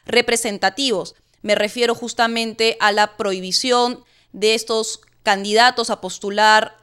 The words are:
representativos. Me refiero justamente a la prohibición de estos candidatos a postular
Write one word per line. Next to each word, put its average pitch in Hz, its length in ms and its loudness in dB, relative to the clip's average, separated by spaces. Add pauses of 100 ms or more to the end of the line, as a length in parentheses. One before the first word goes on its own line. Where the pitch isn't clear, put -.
representativos. 220 1080 -2 (260)
Me 208 140 0
refiero 226 400 0
justamente 226 840 -2
a 208 120 4
la 208 260 0
prohibición 240 840 -2 (300)
de 214 200 0
estos 220 480 -4 (220)
candidatos 220 680 2
a 220 100 -4
postular 208 840 2